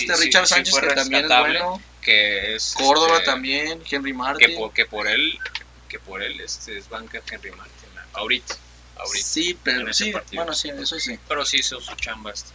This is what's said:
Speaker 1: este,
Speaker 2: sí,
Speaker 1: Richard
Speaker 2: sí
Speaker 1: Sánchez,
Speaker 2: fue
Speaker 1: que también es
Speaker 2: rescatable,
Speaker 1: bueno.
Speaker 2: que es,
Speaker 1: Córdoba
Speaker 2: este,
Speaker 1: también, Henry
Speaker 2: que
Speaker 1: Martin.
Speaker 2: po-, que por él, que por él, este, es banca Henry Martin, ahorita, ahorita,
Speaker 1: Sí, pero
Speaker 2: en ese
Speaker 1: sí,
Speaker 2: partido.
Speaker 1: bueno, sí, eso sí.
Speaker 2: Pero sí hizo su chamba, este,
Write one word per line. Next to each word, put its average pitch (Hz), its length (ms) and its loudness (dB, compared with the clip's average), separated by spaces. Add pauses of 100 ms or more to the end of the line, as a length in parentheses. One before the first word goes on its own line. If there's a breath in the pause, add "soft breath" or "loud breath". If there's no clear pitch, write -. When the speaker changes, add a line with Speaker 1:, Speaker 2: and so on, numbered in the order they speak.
Speaker 1:
este, 175 120 0
Speaker 2:
sí, 165 80 4
Speaker 1:
Richard 180 220 6
Speaker 2:
sí - 80 4
Speaker 1:
Sánchez, 180 180 2
Speaker 2:
fue 139 80 4
Speaker 1:
que 139 140 2
también 135 200 0 (100)
es 156 40 -2
Speaker 2:
rescatable, 147 340 4
Speaker 1:
bueno. 185 180 -4 (200)
Speaker 2:
que 104 540 2
es, - 200 -4
Speaker 1:
Córdoba 156 420 6
Speaker 2:
este, - 80 2
Speaker 1:
también, 143 640 -2
Henry 139 220 -2
Speaker 2:
que 127 60 -6
Speaker 1:
Martin. 127 380 4
Speaker 2:
po-, 110 160 -4
que 113 140 2
por 104 220 -4
él, 143 300 2 (520)
que 110 100 -10
por 95 240 -10
él, 135 180 -6
este, - 360 -10
es 98 120 -14
banca 113 400 -12
Henry 101 220 -14
Martin, - 380 -20 (240)
ahorita, 113 420 -2 (420)
ahorita, - 300 -4
Speaker 1:
Sí, 175 360 -2
pero 127 180 0
Speaker 2:
en 110 80 -6
ese 151 160 0
Speaker 1:
sí, 214 60 -2
Speaker 2:
partido. - 320 -6
Speaker 1:
bueno, 170 120 -4
sí, - 140 -4
eso 143 300 -6
sí. 123 280 -6
Speaker 2:
Pero 147 180 -2
sí 139 120 0
hizo 127 240 -2
su - 140 -12
chamba, 110 360 -8
este, - 240 -12